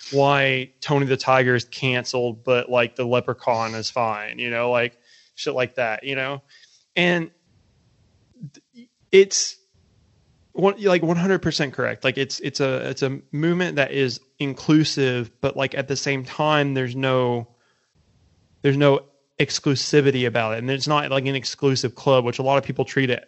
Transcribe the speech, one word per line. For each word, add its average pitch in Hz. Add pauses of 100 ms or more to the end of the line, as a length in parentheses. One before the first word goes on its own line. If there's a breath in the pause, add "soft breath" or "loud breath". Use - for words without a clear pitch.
(100)
"Why 135
Tony 139
the 131
Tiger 131
is 117
canceled, 123
but, 123
like, 123
the 127
Leprechaun 117
is 110
fine," 113
you 120
know, 120
like, 120 (380 soft breath)
shit -
like 127
that, 110
you 135
know? 135 (540 soft breath)
And 175 (1800)
it's 196 (960)
one, 196
like, 180
one 170
hundred 180
percent 156
correct. 113
Like, 135
it's, 135
it's 143
a, 131
it's 135
a 135 (120)
movement 170
that 139
is 135 (180)
inclusive, 135 (100)
but, 139
like, 135
at 135
the 139
same 135
time, 147
there's 127
no, 127 (1120)
there's 139
no 139 (380)
exclusivity 139
about 113
it. 113
And 123
it's 135
not, 147
like, 135
an 139
exclusive 131
club, 131
which 120
a 135
lot 135
of 135
people 135
treat 135
it -